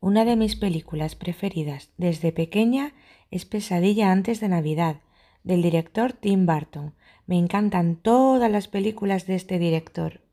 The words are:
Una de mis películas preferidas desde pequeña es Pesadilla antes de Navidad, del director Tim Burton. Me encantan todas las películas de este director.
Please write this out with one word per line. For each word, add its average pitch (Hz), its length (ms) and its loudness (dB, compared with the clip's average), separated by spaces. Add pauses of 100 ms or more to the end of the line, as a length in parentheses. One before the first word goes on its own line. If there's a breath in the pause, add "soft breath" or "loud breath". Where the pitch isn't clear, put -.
Una 208 260 4
de 240 100 2
mis 220 180 0
películas 160 600 -4
preferidas 165 800 -8
desde 170 340 0
pequeña 226 600 0 (380 soft breath)
es 180 160 -8
Pesadilla 202 640 0
antes 196 280 0
de 214 100 -2
Navidad, 156 500 0 (440 soft breath)
del 180 180 0
director 170 500 0
Tim 196 320 2
Burton. 151 500 -2 (300 soft breath)
Me 180 140 0
encantan 175 580 0
todas 247 540 4
las 208 180 -2
películas 196 580 -2
de 185 100 -2
este 185 220 -4
director. 165 600 -4 (120)